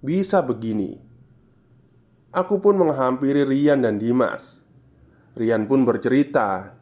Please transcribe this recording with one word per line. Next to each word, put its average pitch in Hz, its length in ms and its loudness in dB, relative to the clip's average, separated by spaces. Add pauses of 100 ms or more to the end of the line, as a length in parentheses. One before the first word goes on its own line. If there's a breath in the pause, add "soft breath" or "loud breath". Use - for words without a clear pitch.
bisa 185 400 0
begini. 110 560 -6 (1300)
Aku 190 320 -2
pun 202 160 4
menghampiri 139 720 2
Rian 143 320 2
dan 110 160 0
Dimas. 113 720 -2 (640 soft breath)
Rian 113 320 -2
pun 127 240 2
bercerita 117 920 0